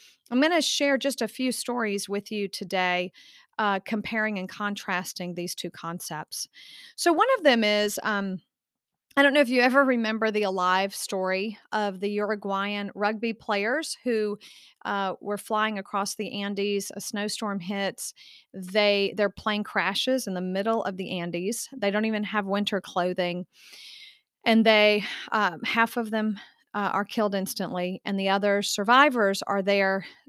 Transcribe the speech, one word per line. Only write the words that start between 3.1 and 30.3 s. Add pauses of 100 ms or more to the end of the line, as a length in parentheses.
uh,
comparing
and
contrasting
these
two
concepts. (480)
So
one
of
them
is,
um, (760)
I
don't
know
if
you
ever
remember
the
Alive
story (120)
of
the
Uruguayan
rugby
players
who, (480)
uh,
were
flying
across
the
Andes,
a
snowstorm
hits, (400)
they,
their
plane
crashes
in
the
middle
of
the
Andes.
They
don't
even
have
winter
clothing, (1000)
and
they, (260)
um,
half
of
them, (320)
uh,
are
killed
instantly,
and
the
other
survivors
are
there (220)